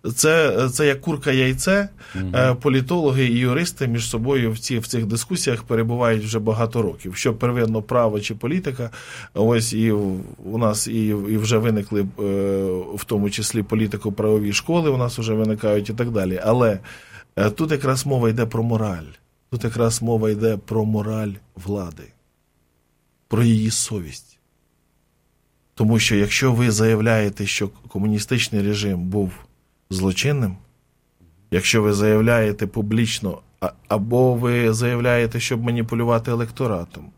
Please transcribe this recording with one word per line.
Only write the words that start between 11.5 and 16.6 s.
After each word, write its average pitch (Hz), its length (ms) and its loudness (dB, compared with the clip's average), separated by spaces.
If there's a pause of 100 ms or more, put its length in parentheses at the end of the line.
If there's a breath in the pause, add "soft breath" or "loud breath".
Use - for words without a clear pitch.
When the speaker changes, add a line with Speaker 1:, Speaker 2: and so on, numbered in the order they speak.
Speaker 1:
виникли, 107 420 0
е, 101 40 0 (880)
в 101 120 -10
тому 101 240 0
числі 107 320 -4
політико-правові 107 880 0
школи 160 380 0
у 131 60 0
нас 120 220 -2
вже 110 160 -2
виникають 107 560 0
і - 20 -4
так 120 180 -2
далі. 92 340 -2
Але, 110 340 4 (580 loud breath)